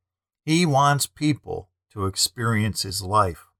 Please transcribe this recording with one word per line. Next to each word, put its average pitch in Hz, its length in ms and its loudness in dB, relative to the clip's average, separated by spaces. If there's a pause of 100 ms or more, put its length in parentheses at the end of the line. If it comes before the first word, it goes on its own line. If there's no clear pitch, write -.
(460)
He 165 220 2
wants 143 400 2
people 101 600 -4 (220)
to 98 140 -4
experience 110 800 -2
his 92 180 -8
life. 95 460 0 (120)